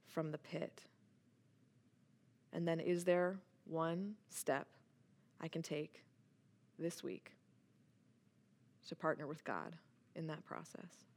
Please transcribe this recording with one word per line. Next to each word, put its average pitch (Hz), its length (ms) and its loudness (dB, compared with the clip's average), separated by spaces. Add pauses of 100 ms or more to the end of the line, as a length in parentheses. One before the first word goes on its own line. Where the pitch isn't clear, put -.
from 160 260 0
the 147 60 -4
pit? - 480 -4 (1600)
And 170 160 0
then, 165 140 4
is 175 240 2
there 180 360 6 (260)
one 170 500 0 (140)
step - 360 2 (720)
I 160 100 -4
can 160 120 -2
take 156 420 -4 (760)
this 165 240 -2
week - 300 -6 (1500)
to - 100 -6
partner 156 300 0
with 151 180 -8
God 127 320 -2 (380)
in 160 140 -4
that 156 180 -8
process? - 580 -10 (120)